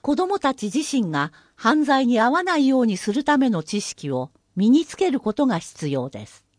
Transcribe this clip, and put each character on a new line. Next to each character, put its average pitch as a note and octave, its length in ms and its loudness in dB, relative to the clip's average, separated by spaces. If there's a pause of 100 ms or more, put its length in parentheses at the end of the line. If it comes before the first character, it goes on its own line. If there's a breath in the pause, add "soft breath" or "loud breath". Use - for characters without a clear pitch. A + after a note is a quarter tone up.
子 C#4+ 160 -2
供 F#4 240 -2
た C4+ 120 0
ち B3+ 120 -8
自 G#3 160 -2
身 B3 300 -2
が D3 220 -2 (220 soft breath)
犯 D4 300 0
罪 C4+ 240 2
に A#3+ 120 2
遭 A#3 100 4
わ E4+ 120 0
な F4+ 140 -2
い C#4+ 100 4
よ C4 140 4
う B3 60 2
に G3+ 100 0
す G3+ 160 -4
る C4+ 100 -2
た D4 160 2
め C4 120 2
の E3+ 120 -2
知 G#3 180 -4
識 - 300 -10
を B2+ 220 -4 (240)
身 G3 120 2
に D4 160 6
つ - 120 -16
け F#4 140 0
る B3+ 100 -2
こ G#3+ 120 -4
と C#4+ 140 0
が F#3+ 140 0
必 - 280 -10
要 C3+ 220 -4
で G#2 160 -14
す。 - 180 -20 (140)